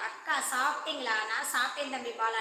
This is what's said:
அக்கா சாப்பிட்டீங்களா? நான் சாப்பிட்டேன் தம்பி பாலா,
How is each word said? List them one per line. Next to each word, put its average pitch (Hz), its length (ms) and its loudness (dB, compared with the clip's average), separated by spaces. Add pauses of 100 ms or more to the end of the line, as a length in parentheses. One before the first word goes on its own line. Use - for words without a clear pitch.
அக்கா 302 280 0 (180)
சாப்பிட்டீங்களா? 262 640 0 (160)
நான் 269 220 0
சாப்பிட்டேன் 269 420 0
தம்பி 240 240 -6
பாலா, 226 200 2